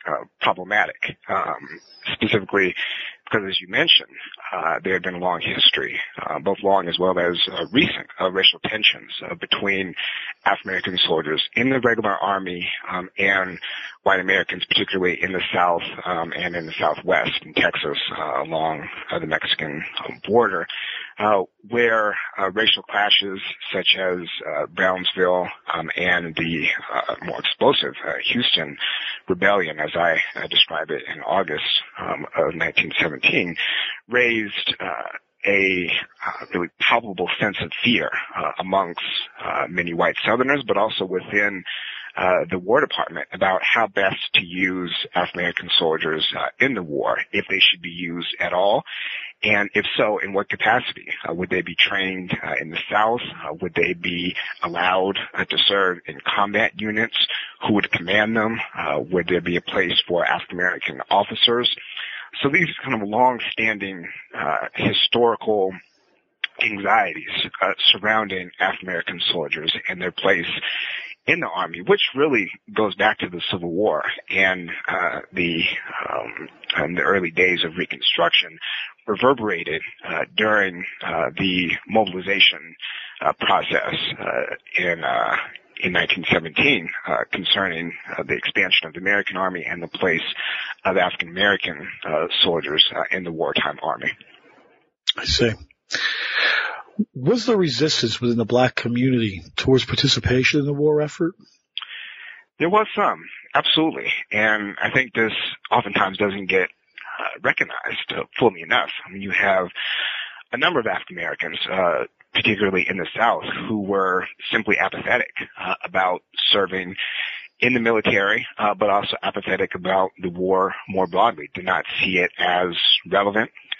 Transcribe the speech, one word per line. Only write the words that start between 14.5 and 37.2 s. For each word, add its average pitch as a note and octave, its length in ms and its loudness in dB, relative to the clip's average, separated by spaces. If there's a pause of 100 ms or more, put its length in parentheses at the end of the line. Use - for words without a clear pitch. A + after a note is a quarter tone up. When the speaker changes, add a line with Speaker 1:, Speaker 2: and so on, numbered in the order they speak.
Speaker 1:
particularly F#2 540 2
in F#2+ 120 0
the F2+ 100 -2 (100)
South, F2 300 4 (220)
um, E2+ 320 -2
and F2 180 -4
in E2 120 -6
the D#2+ 120 -10
Southwest, D#2 540 2 (100)
in D#2 100 -16
Texas, D#2+ 460 0 (180)
uh, C#2+ 280 -2
along, D#2 440 -2 (220)
uh, E2+ 80 -2
the E2 80 -4
Mexican, D#2 580 -2 (200)
um, - 200 -10
border, G2 440 2 (500)
uh, G#2 240 4 (260)
where, A2+ 480 2 (220)
uh, G2 140 0
racial G#2+ 320 2
clashes G2+ 560 2 (340)
such F#2+ 240 2
as, F#2 200 0 (280)
uh, D2+ 200 -2
Brownsville, F#2 840 2 (260)
um, D#2+ 220 -4
and F2 400 0
the, E2 320 0 (260)
uh, - 300 -2
more - 160 -6
explosive, - 540 2 (120)
uh, D2+ 60 -2 (200)
Houston E2 440 0 (520)
Rebellion, F2+ 520 2
as D2+ 160 -2
I, E2+ 260 4 (140)
uh, - 100 -6
describe D#2+ 440 2
it C#2+ 120 -4 (100)
in D2+ 100 -14
August, E2 420 0 (340)
um, D#2+ 280 -4 (100)
of E2 180 2
nineteen D#2+ 460 -2
seventeen, E2+ 560 0 (520)
raised, A2+ 720 0
uh, F2+ 400 -6 (280)
a, F#2+ 440 4 (340)
uh, - 300 -8
really F2 140 -2 (100)
palpable G2+ 520 0 (100)